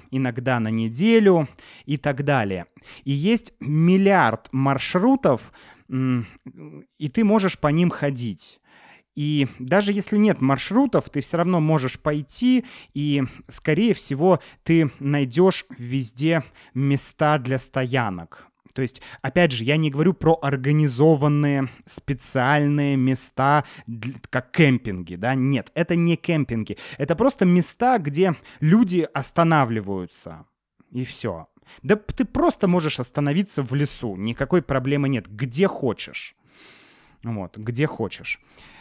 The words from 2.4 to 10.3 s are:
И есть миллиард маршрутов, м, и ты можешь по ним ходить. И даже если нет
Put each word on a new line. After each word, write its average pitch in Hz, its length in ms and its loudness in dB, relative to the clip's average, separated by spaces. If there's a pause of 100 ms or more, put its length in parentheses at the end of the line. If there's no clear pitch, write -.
И 135 80 -2
есть 180 480 0
миллиард 165 920 2
маршрутов, 139 1000 0 (380)
м, 127 360 -2 (720)
и 151 100 -6
ты 226 160 0
можешь 196 340 2
по 151 100 0
ним 160 220 2
ходить. 120 680 -6 (580)
И 147 300 0 (140)
даже 196 320 2
если 202 260 -2
нет 208 220 4